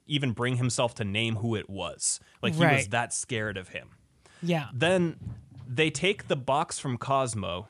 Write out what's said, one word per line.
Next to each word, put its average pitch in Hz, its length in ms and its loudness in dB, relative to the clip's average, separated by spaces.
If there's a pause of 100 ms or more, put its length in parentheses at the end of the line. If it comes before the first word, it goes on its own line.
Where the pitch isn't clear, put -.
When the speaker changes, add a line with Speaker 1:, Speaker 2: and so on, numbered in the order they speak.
Speaker 1:
even 139 280 0
bring 123 240 0
himself 123 380 2
to 110 100 -4
name 110 320 0
who 110 180 0
it 95 140 -4
was. 87 500 -4 (240)
Like, 160 120 2
he 156 40 2
was 170 80 8
Speaker 2:
Right. 135 240 4
Speaker 1:
that 117 220 0
scared 107 420 -4
of 92 140 -10
him. 69 220 -12 (520)
Speaker 2:
Yeah. 165 300 -2
Speaker 1:
Then 170 420 4 (500)
they 151 240 2
take - 380 -2
the 175 80 2
box 139 420 0
from 123 200 -4
Cosmo. 107 720 -2